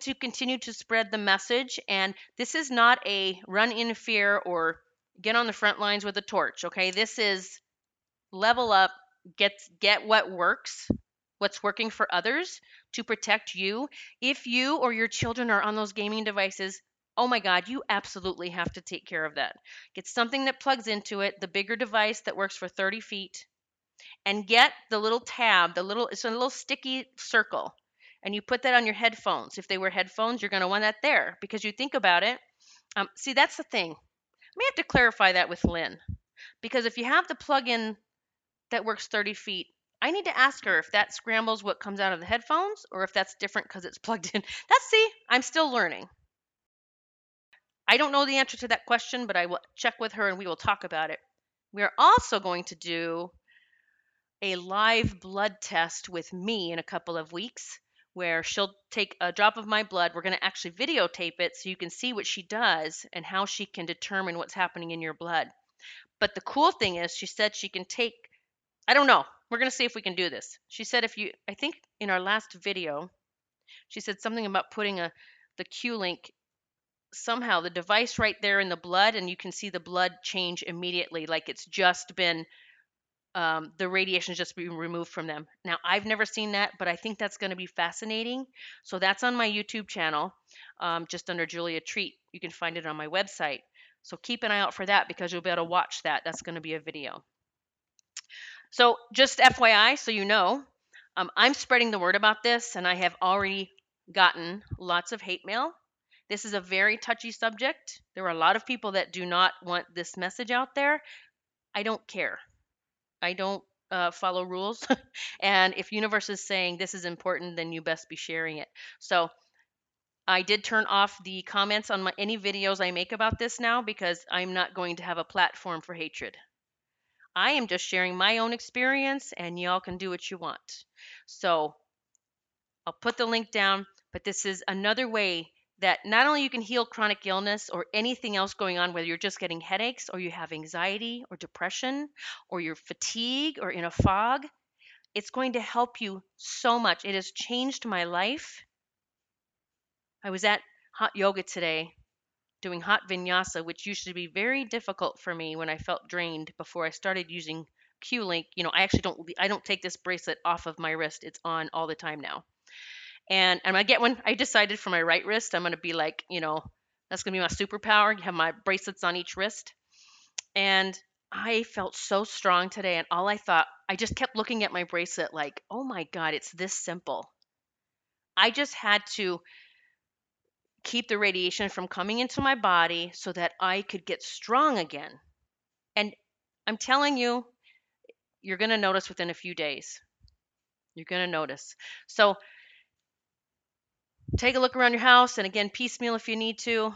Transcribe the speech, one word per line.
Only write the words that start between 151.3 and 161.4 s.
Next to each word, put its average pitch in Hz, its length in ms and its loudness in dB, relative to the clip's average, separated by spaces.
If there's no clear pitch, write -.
today 165 500 -4
doing 175 180 -8
hot 202 280 2
vinyasa, 180 560 -2
which 165 220 -12
used 202 180 -8
to 180 100 -10
be 175 120 -8
very 233 380 -2
difficult 214 560 -6
for 175 140 -8
me 160 220 -8
when 160 120 -6
I 156 80 -4
felt - 320 -6
drained 165 480 -6
before 170 300 -6
I 160 40 -4
started 185 400 -6
using 160 360 -10
Q-Link. 185 460 -4
You 180 80 -2
know, 165 80 -2
I 170 100 2
actually - 200 2
don't, 175 180 -4
I 190 100 2
don't 202 160 -2
take 196 180 -4
this 180 140 -8
bracelet 180 480 -6
off 170 220 -2
of 160 120 -8
my 165 140 -2
wrist. 160 300 -4
It's - 220 -16